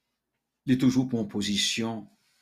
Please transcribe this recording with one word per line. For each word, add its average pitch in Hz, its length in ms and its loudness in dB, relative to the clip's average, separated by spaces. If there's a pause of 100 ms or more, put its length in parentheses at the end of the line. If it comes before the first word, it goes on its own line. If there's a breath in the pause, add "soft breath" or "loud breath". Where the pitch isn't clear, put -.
(640)
il 131 80 2
est 127 60 6
toujours 127 280 4
pour 117 140 -2
une 101 60 -4
position 104 840 -4 (320)